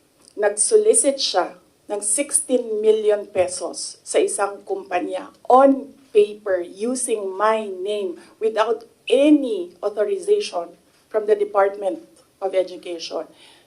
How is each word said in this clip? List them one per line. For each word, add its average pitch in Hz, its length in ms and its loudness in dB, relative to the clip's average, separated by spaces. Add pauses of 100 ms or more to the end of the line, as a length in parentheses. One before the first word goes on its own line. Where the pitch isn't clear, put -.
(360)
nag-solicit 214 800 2
siya - 400 -2 (320)
ng 208 160 -6
sixteen 240 800 -2
million 208 480 2
pesos - 720 -4
sa - 160 -2
isang 202 480 -2
kumpanya 185 640 -6 (160)
on 262 480 6 (160)
paper 208 480 2
using 202 720 -6
my 214 400 0
name 190 480 -6 (240)
without 220 400 -2 (240)
any 262 720 2
authorization 202 960 -2 (320)
from 214 160 -4
the 208 160 2
Department 196 640 0 (400)
of 190 80 -2
Education. 175 800 -6 (360)